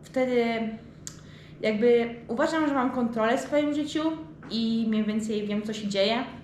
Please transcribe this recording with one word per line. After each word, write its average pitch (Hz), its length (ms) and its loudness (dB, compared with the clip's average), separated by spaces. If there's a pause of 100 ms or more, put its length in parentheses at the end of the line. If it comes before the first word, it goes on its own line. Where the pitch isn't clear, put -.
wtedy 233 640 0 (920)
jakby 233 540 4 (120)
uważam, 311 400 2
że 277 60 2
mam 262 180 2
kontrolę 233 460 2
w 262 40 -2
swoim 294 340 2
życiu 311 360 0 (400)
i 226 380 0
mniej 214 140 2
więcej 214 440 -2
wiem, 208 140 0
co 214 120 -6
się 208 140 -6
dzieje. 202 360 2 (200)